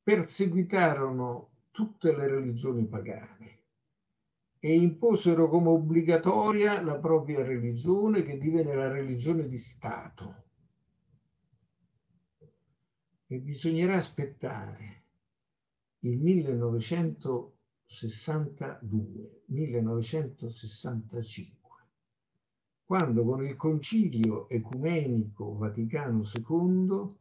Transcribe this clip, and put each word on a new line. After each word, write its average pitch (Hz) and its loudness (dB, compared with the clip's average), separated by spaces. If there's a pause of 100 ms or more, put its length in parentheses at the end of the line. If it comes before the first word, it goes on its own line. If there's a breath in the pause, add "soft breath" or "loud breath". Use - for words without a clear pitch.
perseguitarono 165 2 (220)
tutte 175 0
le 139 0
religioni 127 0
pagane 107 -10 (960)
e 156 2
imposero 170 6
come 165 4
obbligatoria 170 4
la 147 -2
propria 147 2
religione, 135 0
che 139 -6
divenne 151 0
la 135 0
religione 135 -2
di 127 -8
Stato. - -12 (2750)
E 127 -8
bisognerà 160 0
aspettare 107 -8 (1080)
il 123 -2
millenovecentosessantadue, 135 -4
millenovecentosessantacinque, 117 -6 (1000)
quando 131 2
con 131 0
il 135 -6
Concilio 151 0
Ecumenico 120 -2
Vaticano 113 -2
secondo 185 0